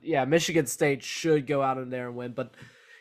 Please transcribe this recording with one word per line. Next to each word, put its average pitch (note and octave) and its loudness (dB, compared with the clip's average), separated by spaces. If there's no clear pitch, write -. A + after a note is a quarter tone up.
yeah, C#3 2
Michigan D#3+ 2
State C#3+ 0
should D3+ 0
go C#3 0
out C3 0
in B2+ -10
there B2 -6
and A#2+ -10
win. B2 -8
But, B2 -6